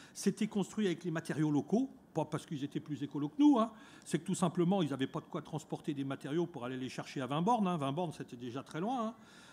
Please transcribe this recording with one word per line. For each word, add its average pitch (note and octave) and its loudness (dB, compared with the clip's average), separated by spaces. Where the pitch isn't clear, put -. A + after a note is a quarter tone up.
C'était G3+ 2
construit G#3 -2
avec E3+ -2
les E3+ -2
matériaux D#3 0
locaux, G3 2
pas D3+ 0
parce - -4
qu'ils C#3+ -6
étaient C#3+ -4
plus C#3+ -6
écolos C#3+ -4
que - -20
nous, C#4+ 10
hein. A3+ 2
C'est - 0
que - -12
tout F#3 0
simplement, F3+ 4
ils C#3+ 0
n'avaient C#3 0
pas - -4
de - -10
quoi E3 -6
transporter - -6
des C#3 -4
matériaux C#3 -2
pour C3+ -8
aller C3 -6
les B2+ -6
chercher - -6
à B2 -2
vingt D3 0
bornes, G#3+ 4
hein. F3 0
Vingt C#3 0
bornes, E3+ -2
c'était B2+ -12
déjà B2 -8
très - -8
loin, A3+ -2
hein. A#3+ -6